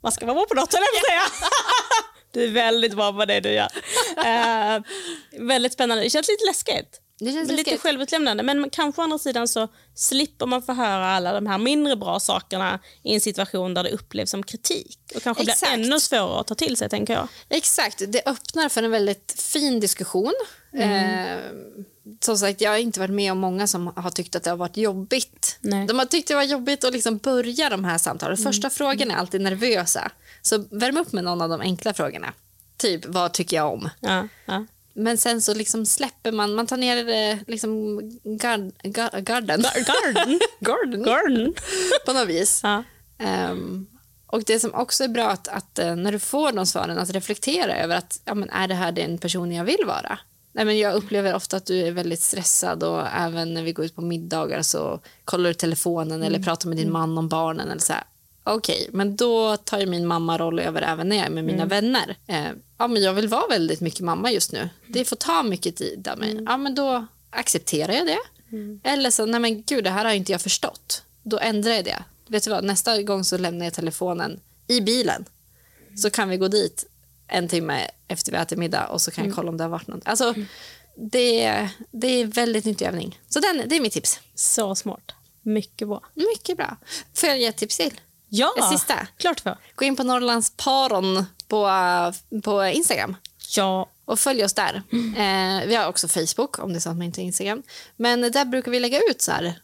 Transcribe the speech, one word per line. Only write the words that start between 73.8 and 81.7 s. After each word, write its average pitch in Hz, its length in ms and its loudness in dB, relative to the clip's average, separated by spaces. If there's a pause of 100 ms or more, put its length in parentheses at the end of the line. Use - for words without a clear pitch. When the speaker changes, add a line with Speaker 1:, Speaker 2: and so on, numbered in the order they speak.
Speaker 2:
i 247 140 2
bilen. 220 440 0 (720)
Så 208 140 0
kan 208 180 0
vi 185 80 0
gå 190 120 2
dit 196 360 0 (440)
en 175 200 0
timme 156 400 -2 (200)
efter - 240 -4
vi - 60 0
ätit 165 200 -2
middag 170 280 -2
och - 160 -4
så - 80 -2
kan - 120 -6
jag 208 40 0
Speaker 1:
Mm. 196 100 -4
Speaker 2:
kolla 170 120 -4
om 165 80 -6
det 165 80 -4
har 165 60 -4
varit 170 160 -8
något. - 180 -12
Alltså, 226 240 0
Speaker 1:
Mm. 214 180 -4 (500)
Speaker 2:
det, 226 720 2 (220)